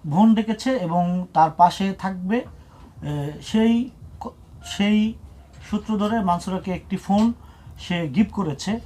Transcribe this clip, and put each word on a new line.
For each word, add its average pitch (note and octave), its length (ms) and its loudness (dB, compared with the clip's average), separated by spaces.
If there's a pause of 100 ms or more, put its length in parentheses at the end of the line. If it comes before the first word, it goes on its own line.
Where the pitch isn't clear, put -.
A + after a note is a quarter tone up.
বোন G#3 280 6
ডেকেছে A3 360 0 (160)
এবং F3 180 0 (280)
তার D#3+ 180 4
পাশে F3+ 420 4
থাকবে, F#3+ 440 -4 (640)
এ, D3 100 -6 (300)
সেই A#3 480 2 (300)
ক-, - 160 -12 (280)
সেই G#3+ 500 2 (560)
সূত্র G#3 260 -4
ধরে G#3 200 0 (140)
মানসুরাকে F3+ 420 -2
একটি F3+ 240 -6
ফোন G#3 280 2 (600)
সে F3+ 120 -2 (120)
গিফট F3+ 240 2
করেছে F#3+ 540 -4